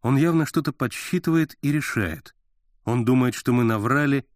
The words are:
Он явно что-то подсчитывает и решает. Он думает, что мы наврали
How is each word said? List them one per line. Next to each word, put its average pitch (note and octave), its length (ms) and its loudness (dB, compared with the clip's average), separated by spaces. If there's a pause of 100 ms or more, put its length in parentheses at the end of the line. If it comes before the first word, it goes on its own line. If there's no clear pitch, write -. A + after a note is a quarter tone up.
Он C3 140 2
явно D#3+ 300 2
что-то D3+ 260 -2
подсчитывает D#3+ 880 -2
и C#3+ 100 0
решает. A#2 640 -4 (500)
Он A#2+ 200 0
думает, B2+ 300 2
что - 180 -2
мы B2 120 4
наврали B2+ 720 0